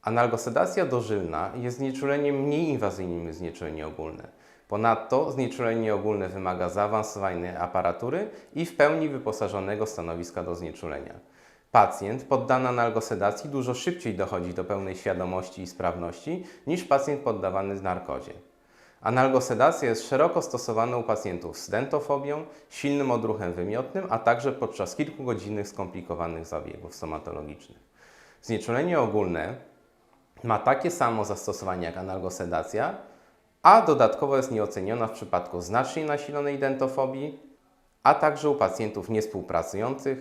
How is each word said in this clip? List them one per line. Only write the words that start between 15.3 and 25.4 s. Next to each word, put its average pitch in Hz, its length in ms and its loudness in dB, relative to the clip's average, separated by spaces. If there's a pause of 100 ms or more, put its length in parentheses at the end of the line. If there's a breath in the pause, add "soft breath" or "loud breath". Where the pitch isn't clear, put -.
i 87 60 -10
sprawności 90 760 -4 (240 loud breath)
niż 175 160 0
pacjent 143 380 2
poddawany 98 600 -2
narkozie. 90 520 -6 (680 soft breath)
Analgosedacja 127 880 4
jest - 200 -2
szeroko 156 320 4
stosowana 120 560 0
u 117 60 -2
pacjentów 92 540 -2
z - 120 -12
dentofobią, 139 760 -2 (240 loud breath)
silnym 143 420 0
odruchem 107 420 0
wymiotnym, 113 560 -4
a 113 100 2
także 120 320 2
podczas - 440 -4
kilkugodzinnych 107 720 -4